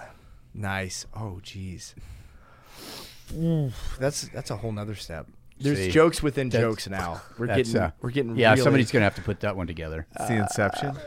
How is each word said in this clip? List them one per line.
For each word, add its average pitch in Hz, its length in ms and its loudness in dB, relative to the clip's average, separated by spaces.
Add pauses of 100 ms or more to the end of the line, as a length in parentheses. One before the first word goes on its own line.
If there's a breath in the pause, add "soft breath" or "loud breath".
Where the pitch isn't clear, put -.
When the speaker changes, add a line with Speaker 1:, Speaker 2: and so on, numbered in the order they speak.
Speaker 1:
M. - 60 -18 (460 loud breath)
Nice. 95 600 -6
Oh, 101 280 -8
jeez. 95 520 -12 (1400 loud breath)
Oof, 160 640 0
that's, 135 300 -2
that's - 220 -8
a 113 60 -4
whole 110 160 -6
nother 104 220 -6
step. 80 320 -10 (320)
There's 139 200 0
Speaker 2:
See, 95 120 0
Speaker 1:
jokes 160 320 6
within 139 280 0
Speaker 2:
that's, 117 120 4
Speaker 1:
jokes 110 260 0
now. 92 340 -6 (160)
We're 117 80 -2
Speaker 2:
that's, 113 260 2
Speaker 1:
getting, 113 100 4
Speaker 2:
uh, 80 80 2 (120)
Speaker 1:
we're 123 80 -4
getting 120 260 -2
Speaker 2:
yeah, 113 140 8
Speaker 1:
really 131 120 8
Speaker 2:
somebody's 135 300 6
gonna 117 120 6
have 98 120 4
to - 60 -8
put 101 180 -4
that 104 160 -2
one 90 100 -4
together. 80 480 -8
Speaker 3:
It's 113 140 -4
the 117 80 2
Inception. 104 520 0
Speaker 1:
Uh, 139 180 -8